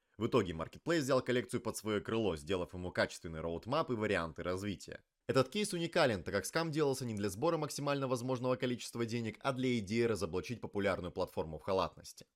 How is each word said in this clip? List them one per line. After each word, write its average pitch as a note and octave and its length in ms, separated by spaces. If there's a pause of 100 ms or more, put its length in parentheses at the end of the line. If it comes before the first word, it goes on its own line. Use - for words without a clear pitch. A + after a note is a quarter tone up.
(180)
В A2 100
итоге F#2+ 260
Marketplace A2 460
взял B2+ 220
коллекцию B2 380
под A2 160
свое G#2+ 240
крыло, G#2+ 380
сделав F2 360
ему F2+ 180
качественный E2+ 500
роудмап F#2+ 480
и B2 60
варианты F2 480
развития. F#2 580 (260)
Этот B2+ 220
кейс G#3 220
уникален, E3 520
так F#2 100
как G2 120
скам E3 260
делался C#3 340
не A2+ 100
для G#2 140
сбора D3+ 280
максимально C#3+ 500
возможного B2+ 500
количества A#2 480
денег, A2 340
а C3+ 140
для B2+ 260
идеи A2 240
разоблачить G2 560
популярную F#2 520
платформу E2+ 460
в - 40
халатности. - 640 (100)